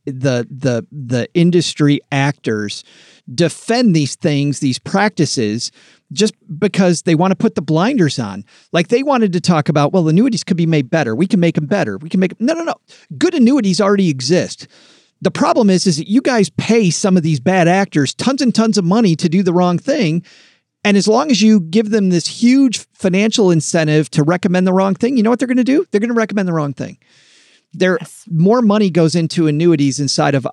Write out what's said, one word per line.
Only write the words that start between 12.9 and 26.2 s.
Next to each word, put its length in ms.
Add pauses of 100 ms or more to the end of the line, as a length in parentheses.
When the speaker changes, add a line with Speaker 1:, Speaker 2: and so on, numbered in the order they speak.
Speaker 1:
Good 160
annuities 480
already 280
exist. 580 (540)
The 100
problem 380
is, 180
is 100
that 120
you 120
guys 300
pay 400
some 260
of 60
these 160
bad 280
actors 460
tons 280
and 120
tons 240
of 80
money 300
to 140
do 120
the 120
wrong 260
thing. 440 (600)
And 140
as 100
long 240
as 100
you 200
give 300
them 180
this 180
huge 640
financial 560
incentive 640
to 100
recommend 460
the 60
wrong 220
thing, 220
you 60
know 80
what 80
they're 80
gonna 160
do? 260
They're 120
gonna 120
recommend 340